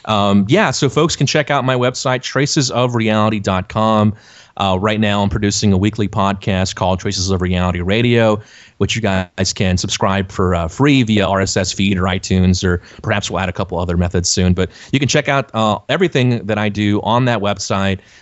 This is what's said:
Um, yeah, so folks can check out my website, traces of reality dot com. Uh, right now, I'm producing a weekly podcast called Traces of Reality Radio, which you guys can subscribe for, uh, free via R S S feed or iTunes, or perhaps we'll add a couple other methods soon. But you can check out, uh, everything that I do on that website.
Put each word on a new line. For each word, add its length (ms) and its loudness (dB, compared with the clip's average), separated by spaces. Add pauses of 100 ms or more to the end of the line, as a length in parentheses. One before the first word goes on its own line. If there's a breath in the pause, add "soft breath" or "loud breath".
Um, 420 2
yeah, 220 2
so 180 0
folks 260 0
can 120 0
check 240 0
out 160 0
my 80 2
website, 480 -2
traces 480 0
of 240 0
reality 460 2
dot 280 -2
com. 460 2 (420 loud breath)
Uh, 240 0
right 180 0
now, 240 0
I'm 60 0
producing 440 0
a 60 2
weekly 300 0
podcast 680 -2
called 240 -2
Traces 320 -4
of 100 0
Reality 400 0
Radio, 600 2 (380 loud breath)
which 180 0
you 40 -4
guys 520 -2
can 260 0
subscribe 540 -2
for, 200 0
uh, 140 0
free 380 2
via 240 2
R 120 2
S 160 0
S 160 0
feed 240 0
or 60 0
iTunes, 600 0
or 140 0 (240 loud breath)
perhaps 280 -2
we'll 80 -4
add 100 -2
a 40 -6
couple 260 -6
other 180 -2
methods 320 0
soon. 260 2
But 140 -2 (220 loud breath)
you 80 0
can 80 0
check 220 0
out, 260 -2
uh, 240 0 (100)
everything 560 0
that 140 -2
I 120 0
do 320 0
on 240 0
that 120 0
website. 600 -2 (220 loud breath)